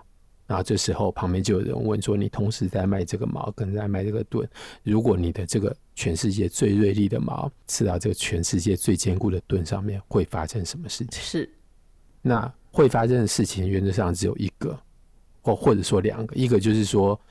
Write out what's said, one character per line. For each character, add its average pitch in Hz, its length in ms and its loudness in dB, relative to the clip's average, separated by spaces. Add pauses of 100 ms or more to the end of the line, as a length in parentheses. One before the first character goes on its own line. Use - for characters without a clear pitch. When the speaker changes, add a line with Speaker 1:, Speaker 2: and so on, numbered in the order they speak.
(440)
Speaker 1:
然 101 100 -2
后 92 60 0
这 104 160 0
时 - 160 0
候 98 180 0
旁 92 200 -2
边 92 120 0
就 98 160 2
有 - 20 0
人 - 220 -2
问 107 160 0
说 101 180 0
：“你 101 120 0
同 110 220 -2
时 - 160 -2
在 92 180 -2
卖 98 180 0
这 87 140 -6
个 110 80 -4
矛， - 300 -4
跟 95 180 -4
在 104 140 -2
卖 98 160 -2
这 101 80 -2
个 110 140 -2
盾， - 220 -4 (360)
如 107 180 2
果 113 160 4
你 87 140 0
的 87 140 -4
这 110 140 0
个 101 160 -2 (200)
全 85 200 -2
世 104 160 0
界 95 160 0
最 101 280 2
锐 101 160 4
利 101 180 2
的 120 100 -2
矛 - 320 -4 (140)
刺 - 180 -2
到 92 140 0
这 90 100 -2
个 101 60 0
全 - 300 -4
世 98 160 0
界 95 160 2
最 95 200 2
坚 92 220 0
固 101 140 0
的 92 160 -2
盾 92 180 -2
上 98 180 -4
面， 101 240 -4
会 101 180 2
发 78 200 -4
生 98 180 -6
什 - 160 -10
么 160 80 -10
事 - 180 -6
情？” - 160 -10
Speaker 2:
是。 - 280 -4 (720)
Speaker 1:
那 123 300 0 (200)
会 151 160 6
发 117 200 2
生 123 100 4
的 113 100 4
事 - 160 0
情 92 240 -2
原 95 160 0
则 98 80 2
上 92 220 0
只 90 140 -2
有 - 100 -2
一 107 100 -2 (120)
个， - 200 -6 (640)
或， 110 140 2
或 120 200 4
者 98 60 2
说 95 200 2
两 107 260 -2
个。 - 80 -10
一 127 120 2
个 117 120 6
就 107 120 4
是 107 140 4
说， 101 340 2 (100)